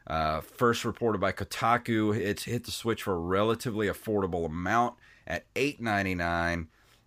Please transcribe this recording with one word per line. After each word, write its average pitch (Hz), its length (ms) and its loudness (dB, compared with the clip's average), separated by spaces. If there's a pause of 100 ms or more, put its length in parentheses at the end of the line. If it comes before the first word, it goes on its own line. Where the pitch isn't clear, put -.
Uh, 78 340 0
first 117 420 0
reported 110 360 0
by 95 120 2
Kotaku, 110 840 0
it's 101 260 -2
hit 120 200 -4
the 98 80 -10
Switch - 320 -2
for 98 100 0
a 87 60 0
relatively 104 680 0
affordable 90 580 0
amount 92 500 0 (320)
at 85 180 -6 (100)
eight 143 240 -2
ninety-nine, 85 880 0 (400)